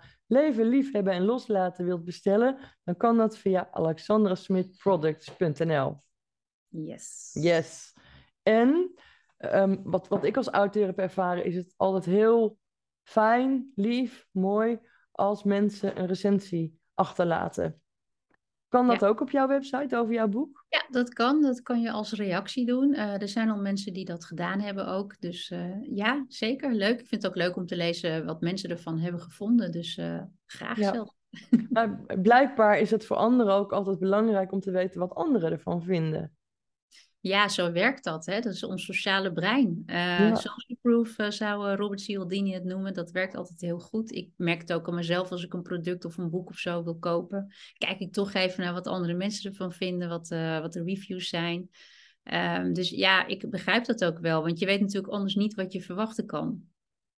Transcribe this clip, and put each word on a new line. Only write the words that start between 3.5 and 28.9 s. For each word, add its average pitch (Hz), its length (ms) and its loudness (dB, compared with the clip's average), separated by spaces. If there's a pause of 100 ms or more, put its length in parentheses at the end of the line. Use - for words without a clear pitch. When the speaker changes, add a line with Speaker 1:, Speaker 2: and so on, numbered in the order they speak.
Speaker 1:
alexandrasmithproducts 185 1600 0
punt 160 220 0
n 165 220 0
l. 143 220 -4 (640)
Speaker 2:
Yes. - 640 -14 (100)
Speaker 1:
Yes. 165 520 0 (500)
En, 262 520 4 (420)
ehm, - 460 2
wat, 175 260 -2
wat 202 160 0
ik 214 120 0
als - 120 0
auteur 202 380 2
heb 185 120 -4
ervaren, 180 460 -2
is 175 120 -2
het 180 200 -8
altijd 190 280 0
heel 214 540 4 (440)
fijn, 247 720 2
lief, 240 560 -2
mooi 214 480 0 (320)
als 202 340 -2
mensen 202 540 0
een 185 80 -2
recensie 180 720 -2 (160)
achterlaten. 170 840 -2 (880)
Kan 247 180 4
dat 233 140 4
Speaker 2:
Ja. 202 80 6
Speaker 1:
ook 220 120 2
op 294 100 -4
jouw 269 180 2
website 269 480 -2
over 233 180 0
jouw 220 140 2
boek? 240 400 -4
Speaker 2:
Ja, - 220 0
dat 247 220 -2
kan. 277 300 2
Dat 247 200 0
kan 240 180 -2
je 233 100 -2
als 214 220 -6
reactie 202 540 -2
doen. 262 280 2
Eh, 208 260 -2
er 202 80 -6
zijn 220 220 0
al 208 100 -2
mensen 196 320 -4
die 185 120 -8
dat 170 200 -8
gedaan 175 360 -4
hebben 202 260 -4
ook. 196 340 -6
Dus, 175 300 -10
eh, 180 320 -8 (120)
ja, 240 340 0
zeker. 262 460 -2
Leuk. 220 260 2
Ik - 80 -20
vind - 140 -4
het 196 80 0
ook 185 60 -8
leuk 180 200 0
om 180 100 -4
te 180 100 -6
lezen 170 480 -2
wat 165 160 -6
mensen 180 300 -2
ervan 165 280 -6